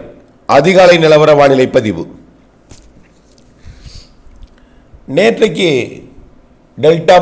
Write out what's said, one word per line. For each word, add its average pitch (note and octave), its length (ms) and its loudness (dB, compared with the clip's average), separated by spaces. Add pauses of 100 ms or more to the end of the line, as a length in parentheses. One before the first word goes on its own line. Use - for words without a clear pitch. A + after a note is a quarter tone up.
(580)
அதிகாலை F3 460 2
நிலவர D3+ 360 2
வானிலை C3+ 260 2 (100)
பதிவு. G2+ 280 -4 (3250)
நேற்றைக்கு G3 500 -2 (1160)
டெல்டா E3+ 360 2